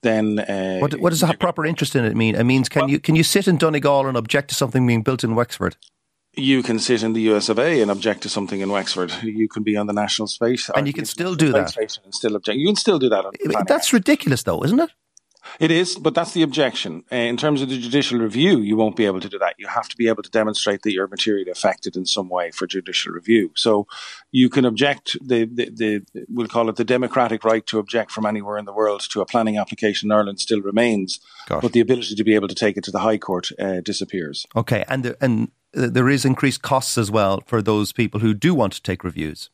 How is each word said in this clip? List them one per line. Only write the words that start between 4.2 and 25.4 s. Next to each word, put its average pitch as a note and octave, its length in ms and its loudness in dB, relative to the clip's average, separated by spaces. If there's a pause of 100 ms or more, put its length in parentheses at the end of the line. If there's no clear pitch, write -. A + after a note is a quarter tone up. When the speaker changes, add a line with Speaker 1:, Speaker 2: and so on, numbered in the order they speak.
Speaker 2:
to - 60 -6
something B2+ 300 2
being A#2 160 4
built B2+ 220 0
in A2+ 100 0
Wexford? A2 440 -2 (560)
Speaker 1:
You C3+ 280 2
can A2+ 160 0
sit A2 240 2
in A2 120 -2
the A2+ 80 0
U A2 140 4
S G#2 140 0
of G#2 80 2
A C#3+ 240 2
and G2+ 80 2
object G2+ 340 -2
to G#2 60 -8
something G2 300 -4
in G2 100 -4
Wexford. F#2 420 -2 (120)
You A2 240 -2
can G#2+ 160 -6
be G#2+ 120 0
on G#2 120 -2
the G#2 60 -4
national G#2 340 -2
space A#2+ 420 -2
Speaker 2:
And C#3+ 160 0
you C#3 80 -2
can E3+ 100 -6
Speaker 1:
international F3+ 300 -4
Speaker 2:
still - 20 -4
do D3+ 140 4
Speaker 1:
space G#2+ 140 2
Speaker 2:
that? E2 80 -4
Speaker 1:
station - 320 -6
and G2 100 -20
still G#2+ 220 -2
object. G#2+ 240 -2
You D#3 80 2
can G#3 80 2
still F#3+ 240 2
do B2+ 100 2
that G2 160 2
on G3 60 -10
the - 160 -16
Speaker 2:
I-, - 40 0
Speaker 1:
Planning G#2+ 160 0
Speaker 2:
that's D#4+ 200 2
Speaker 1:
Act. - 60 2
Speaker 2:
ridiculous, A3+ 500 2
though, F2 200 -2
isn't G#3+ 160 4
it? E4 120 0 (720)
Speaker 1:
It D#3+ 100 4
is, F3 240 2
but D3+ 180 0
that's E3+ 200 -2
the E3 100 4
objection. B2 680 -2
Uh, B2+ 60 -6
in A#2+ 220 0
terms D3 240 0
of C3+ 80 -2
the C3 100 -4
judicial B2 400 0
review, B2 400 4
you G#2 160 2
won't A2 220 2
be A2+ 80 4
able F#2 160 0
to G2 80 -10
do G2 100 -12
that. F2+ 180 0
You G2+ 100 -16
have A2 200 -4
to - 80 -14
be A#2 140 2
able A2 120 0
to - 80 -14
demonstrate G#2+ 520 0
that G#2+ 100 -2
you're F#2+ 160 -2
materially G2 420 -2
affected - 460 -8
in F#2 100 -6
some F#2+ 220 -2
way F2+ 240 -4
for F2+ 160 -8
judicial F#2 460 -6
review. G2 420 2
So G#2 320 2 (420)
you B2+ 200 4
can B2+ 160 2
object, B2+ 500 0 (100)
the, A#2 200 2